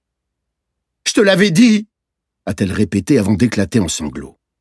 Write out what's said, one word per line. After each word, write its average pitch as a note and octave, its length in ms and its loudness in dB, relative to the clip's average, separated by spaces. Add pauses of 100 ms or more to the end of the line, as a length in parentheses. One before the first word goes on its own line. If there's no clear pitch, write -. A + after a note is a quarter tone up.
(1080)
Je - 60 -4
te - 80 2
l'avais G3 280 2
dit ! » G#3+ 380 2 (580)
a-t-elle - 260 -4
répété G#2 460 0
avant G#2+ 160 0
d'éclater A2 460 -2
en F2 80 -2
sanglots. C#2+ 500 -10 (240)